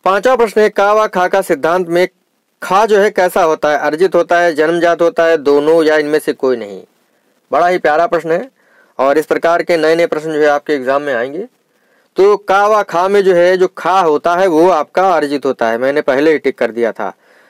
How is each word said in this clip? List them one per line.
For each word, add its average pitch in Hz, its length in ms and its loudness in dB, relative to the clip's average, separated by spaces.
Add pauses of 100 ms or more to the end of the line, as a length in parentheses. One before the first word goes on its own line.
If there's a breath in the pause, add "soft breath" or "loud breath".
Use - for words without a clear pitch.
पांचवा 196 320 0
प्रश्न 226 240 0
है 214 100 4
का 202 240 0
व 214 140 2
खा 180 200 -2
का 190 140 0
सिद्धांत 170 460 -2
में 175 200 0 (540)
खा 196 240 0
जो 208 120 2
है 202 140 2
कैसा 185 300 0
होता 156 280 0
है? 147 100 0
अर्जित 156 340 -2
होता 170 260 2
है, 175 140 0
जन्मजात 165 480 0
होता 165 220 0
है, 165 140 2
दोनों 147 460 2
या 151 140 2
इनमें 151 200 -2
से 147 160 -4
कोई 131 220 -2
नहीं? 101 260 -14 (680)
बड़ा 151 180 0
ही 180 100 -2
प्यारा 156 300 0
प्रश्न 165 240 -4
है 233 180 -4 (480 soft breath)
और 139 200 2
इस 151 80 -2
प्रकार 170 360 0
के 170 140 -2
नए 160 200 2
नए 170 100 0
प्रश्न 156 260 -6
जो 151 80 -2
है 151 80 2
आपके 147 260 -2
एग्जाम 135 280 -2
में 143 120 -6
आएंगे। 139 320 -6 (680)
तो 202 220 4
का 202 300 0
व 214 160 2
खा 175 240 -2
में 202 160 2
जो 185 100 2
है 180 220 2
जो 180 100 0 (120)
खा 185 220 0
होता 165 360 0
है 190 120 0
वो 165 220 4
आपका 175 400 0
अर्जित 147 360 -2
होता 120 220 -2
है, 113 100 -2
मैंने 139 240 -2
पहले 147 300 0
ही 143 60 0
टिक 131 200 -6
कर 113 120 -2
दिया 113 220 -4
था। 98 200 -10 (380 soft breath)